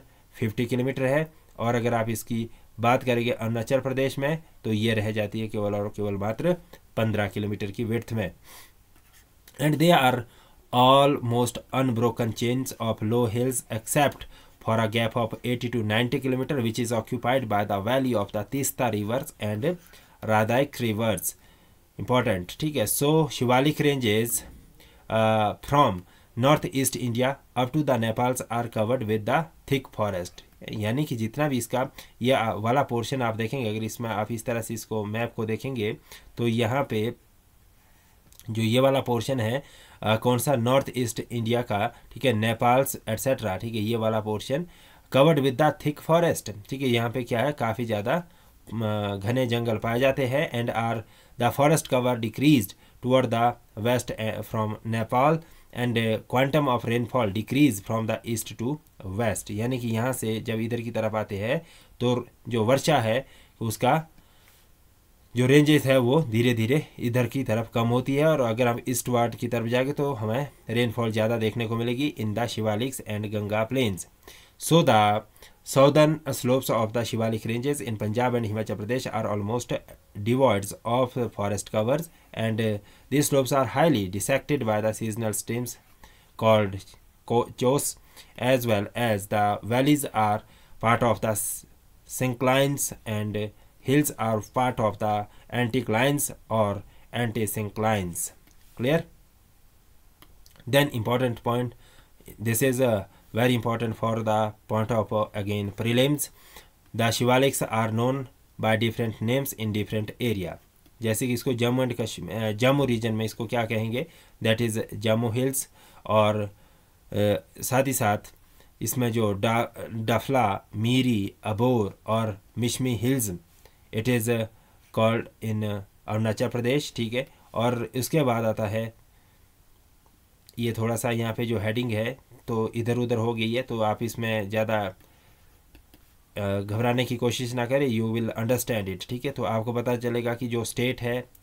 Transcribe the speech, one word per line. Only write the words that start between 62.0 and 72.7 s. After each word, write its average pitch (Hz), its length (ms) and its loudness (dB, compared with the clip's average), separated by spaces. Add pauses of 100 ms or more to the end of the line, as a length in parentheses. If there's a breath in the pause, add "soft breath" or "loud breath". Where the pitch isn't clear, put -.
जो 113 160 2
वर्षा 135 360 4
है 113 240 0 (360 soft breath)
उसका 117 320 0 (1400 soft breath)
जो 123 120 2
रेंजेस 143 380 8
है 135 120 4
वो 127 220 4 (120)
धीरे 120 220 4
धीरे 113 280 2 (180)
इधर 120 280 0
की 131 160 -4
तरफ 113 300 -2
कम 117 140 0
होती 123 280 0
है। 147 100 4
और 156 160 4
अगर 120 260 2
हम 117 120 0 (100)
ईस्टवर्ड 120 460 0
की 123 120 -6
तरफ 117 200 -2
जाएंगे 127 260 0
तो 143 200 -2
हमें 110 340 -2 (220)
रेनफॉल 117 420 0
ज़्यादा 110 260 0
देखने 110 300 -2
को 113 80 -2
मिलेगी 123 440 -2
in 107 180 -2
the 117 100 -2
शिवालिक्स 110 540 -2